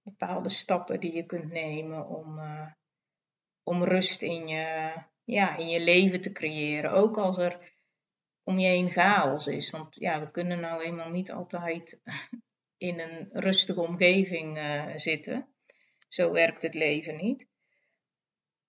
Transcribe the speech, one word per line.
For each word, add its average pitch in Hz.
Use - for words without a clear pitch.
bepaalde 190
stappen 185
die 165
je 165
kunt 165
nemen 156
om, 160
eh, 156
om 175
rust 185
in 165
je, 160
ja, 185
in 165
je 165
leven 180
te 202
creëren. 151
Ook 214
als 185
er -
om 185
je 185
heen 180
chaos 175
is. 147
Want 156
ja, 160
we 151
kunnen 175
nou 165
eenmaal 165
niet 185
altijd 175
<laughs> -
in 175
een 165
rustige 190
omgeving, 175
eh, 147
zitten. 156
Zo 170
werkt 165
het 160
leven 156
niet. 220